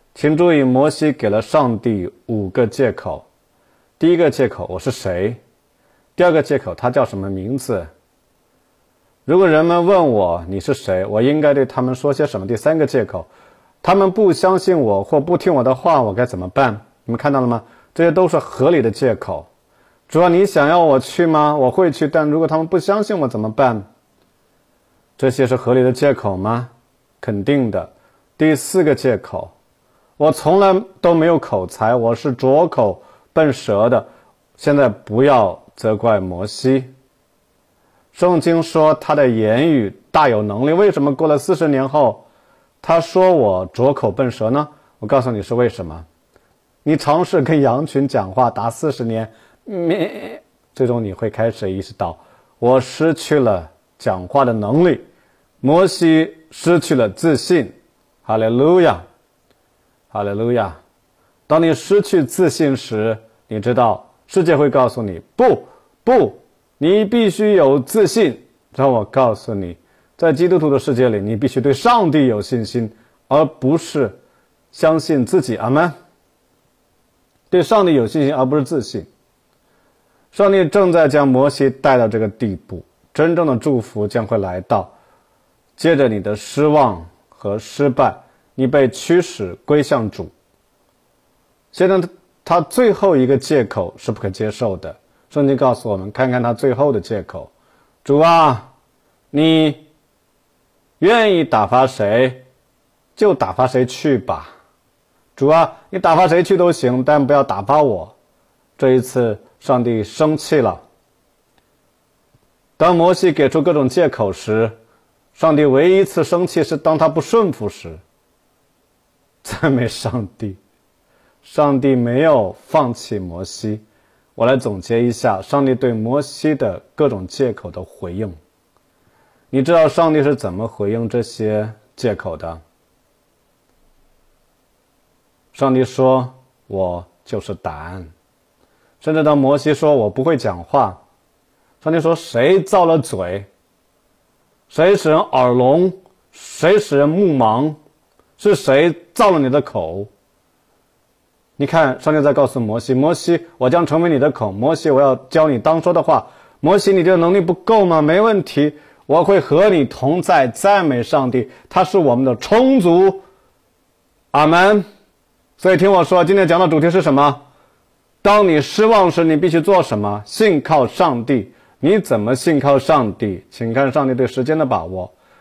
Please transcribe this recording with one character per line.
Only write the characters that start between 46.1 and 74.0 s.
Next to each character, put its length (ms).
你 120
尝 280
试 160
跟 220
羊 220
群 220
讲 240
话 200
达 200
四 220
十 100
年， 260
咩， 760
最 120
终 160
你 100
会 160
开 220
始 180
意 140
识 120
到， 220
我 200
失 340
去 260
了 280
讲 300
话 160
的 80
能 360
力。 120
摩 260
西 500
失 280
去 160
了 140
自 280
信。 360
哈 140
利 80
路 380
亚， 200
哈 120
利 80
路 220
亚。 240
当 120
你 140
失 280
去 200
自 260
信 280
时， 420
你 100
知 140
道 340
世 180
界 100
会 140
告 180
诉 160
你 160
，“不， 300
不， 340
你 260
必 280
须 240
有 260
自 260
信。” 400
让 160
我 140
告 280
诉 200
你， 200
在 160
基 120
督 120
徒 100
的 100
世 160
界 140
里， 100
你 160
必 140
须 140
对 100
上 380
帝 160
有 160
信 200
心， 320
而 140
不 360
是 360